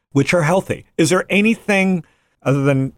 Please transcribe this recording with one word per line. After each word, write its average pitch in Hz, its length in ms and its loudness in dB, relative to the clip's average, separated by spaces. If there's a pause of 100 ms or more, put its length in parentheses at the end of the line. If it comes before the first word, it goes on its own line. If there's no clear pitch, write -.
(120)
which 139 200 0
are 175 100 2
healthy. 165 420 -2 (120)
Is 165 140 2
there 185 180 0
anything 196 760 0 (400)
other 139 180 0
than 135 360 0